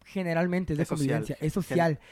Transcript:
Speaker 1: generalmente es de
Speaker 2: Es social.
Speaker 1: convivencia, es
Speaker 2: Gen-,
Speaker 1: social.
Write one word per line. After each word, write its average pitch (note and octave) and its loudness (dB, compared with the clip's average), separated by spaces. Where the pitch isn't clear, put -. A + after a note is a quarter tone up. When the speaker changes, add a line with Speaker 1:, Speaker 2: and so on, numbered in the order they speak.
Speaker 1:
generalmente F3 0
es D3 0
de E3 0
Speaker 2:
Es - -2
social. D3 0
Speaker 1:
convivencia, D3 -2
es - -12
Speaker 2:
Gen-, D#3 0
Speaker 1:
social. E3+ 0